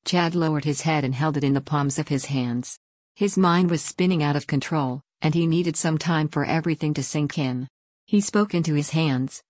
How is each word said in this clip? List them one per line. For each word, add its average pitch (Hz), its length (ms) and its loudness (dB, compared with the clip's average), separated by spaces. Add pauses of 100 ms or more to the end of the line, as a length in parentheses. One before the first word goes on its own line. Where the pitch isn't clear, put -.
Chad 170 300 2
lowered 156 300 0
his 143 180 -2
head 156 220 0
and 131 100 0
held 143 220 0
it 143 80 -2
in 135 100 4
the 139 60 2
palms 143 380 -2
of 151 100 -4
his 139 180 -2
hands. 123 520 -4 (360)
His 202 220 0
mind 180 340 4
was 160 120 0
spinning 180 400 0
out 147 140 2
of 143 100 -4
control, 135 560 -2 (180)
and 156 140 2
he 165 120 2
needed 165 300 0
some 160 220 2
time 156 300 0
for 147 160 -2
everything 156 500 0
to 143 80 -4
sink 147 360 -2
in. 127 300 -2 (380)
He 208 140 2
spoke 208 340 0
into 165 200 0
his 147 160 0
hands, 139 600 0